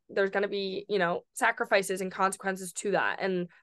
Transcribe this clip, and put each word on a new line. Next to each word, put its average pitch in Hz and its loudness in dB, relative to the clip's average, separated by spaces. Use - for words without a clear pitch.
there's 196 2
gonna 196 0
be, 196 -4
you 202 2
know, 175 2
sacrifices 196 2
and 185 -4
consequences 190 -2
to - -4
that, 127 0
and 180 0